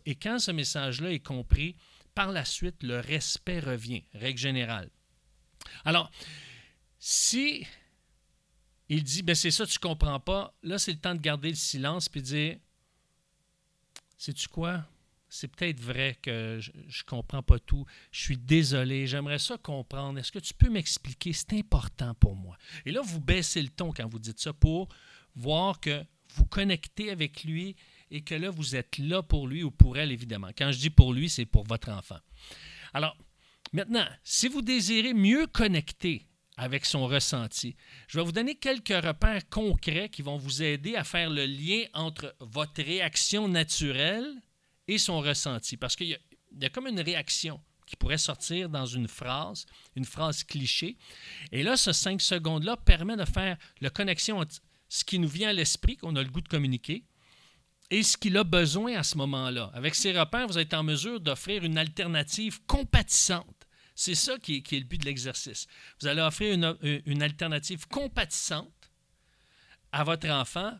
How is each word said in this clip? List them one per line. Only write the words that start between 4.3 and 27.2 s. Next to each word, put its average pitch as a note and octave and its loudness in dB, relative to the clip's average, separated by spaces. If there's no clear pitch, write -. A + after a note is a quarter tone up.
générale. A#2+ -2
Alors, E3 2
si - 0
il D3+ 0
dit, « D3 -2
Ben E3+ 2
c'est D#3+ 2
ça, G#3+ 0
tu - -2
comprends D3+ 0
pas », G3 -4
là, F#3 -4
c'est F#3+ -2
le D#3 -6
temps F3 -2
de E3 -4
garder D3+ 0
le E3 -2
silence D3 -2
puis C#3+ -8
dire, « D3+ -2
Sais-tu - -8
quoi ? E3+ -4
C'est - -10
peut-être E3+ -4
vrai B2 -4
que A2+ -6
je, A2 -12
je - -10
comprends C3+ -6
pas - 8
tout. - 0
Je - -10
suis C3+ -2
désolé, C3+ 2
j'aimerais C#3+ -4
ça A#3 -4
comprendre. C#3 -8
Est-ce B2+ -8
que G#3 -10
tu - -10
peux - 8
m'expliquer ? E3+ -2
C'est - -4
important C#3 0
pour G2+ 6
moi. » F#2 -12
Et C3+ -2
là, B3 -2
vous E3+ -6
baissez E3 2
le C#3 -2
ton E3 -6
quand A#2 -6
vous A2+ -8
dites A2 -10
ça D3+ -6
pour E3 4
voir D#3 0
que D3 -2
vous - 6
connectez G3 -2
avec D3+ -4